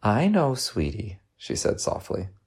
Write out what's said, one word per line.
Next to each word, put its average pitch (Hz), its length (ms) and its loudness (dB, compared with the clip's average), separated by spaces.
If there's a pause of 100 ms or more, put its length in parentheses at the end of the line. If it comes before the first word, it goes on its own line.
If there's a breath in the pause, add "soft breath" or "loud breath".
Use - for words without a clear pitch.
I 117 260 4
know, 165 260 4
sweetie, 92 640 -4 (160)
she - 200 -8
said - 240 0
softly. - 480 -4 (180)